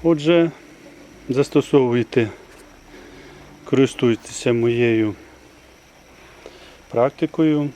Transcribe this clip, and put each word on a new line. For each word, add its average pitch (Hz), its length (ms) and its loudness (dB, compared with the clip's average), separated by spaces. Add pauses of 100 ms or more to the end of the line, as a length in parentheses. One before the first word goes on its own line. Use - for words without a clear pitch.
Отже, 165 480 2 (760)
застосовуйте, 123 1000 0 (1300)
користуйтеся 123 880 0
моєю 117 640 0 (1700)
практикою. 147 880 -2